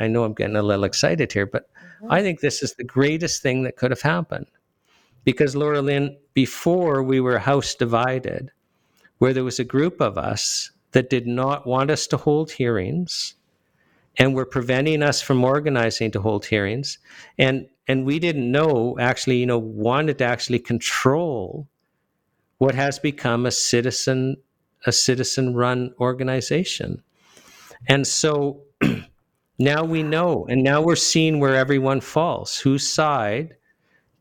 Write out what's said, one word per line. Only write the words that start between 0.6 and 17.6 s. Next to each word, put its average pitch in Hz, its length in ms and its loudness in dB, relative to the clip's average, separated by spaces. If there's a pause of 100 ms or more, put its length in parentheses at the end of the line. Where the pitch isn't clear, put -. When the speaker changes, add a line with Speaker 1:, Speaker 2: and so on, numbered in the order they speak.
Speaker 1:
little 101 220 2
excited 151 480 0
here, 101 140 0
but - 240 -8 (260)
Speaker 2:
Mm-hmm. 214 160 -8
Speaker 1:
I 175 80 4
think 185 200 -2
this - 220 -2
is - 120 -4
the 123 100 -12
greatest 151 580 0
thing 131 200 0
that 123 140 -6
could 123 140 -2
have 123 120 -6
happened. 165 440 -2 (800)
Because, 139 320 2
Laura 147 240 0
Lynn, 143 360 -2 (180)
before 151 680 0
we 131 180 2
were 127 180 2
house 135 360 0
divided, 127 760 -2 (640)
where 127 160 4
there 131 120 0
was 123 140 -4
a 123 60 0
group 156 380 0
of 101 160 0
us - 520 -4 (220)
that 123 160 4
did 120 180 0
not 131 400 -2
want 131 240 2
us 156 180 -2
to 139 100 0
hold 156 320 0
hearings 123 840 -4 (840)
and 131 160 4
were 131 100 -4
preventing 135 580 -2
us 143 200 0
from 127 200 2
organizing 127 680 0
to 107 100 -4
hold 104 240 -2
hearings. 110 540 -4 (400)
And, 131 280 0 (220)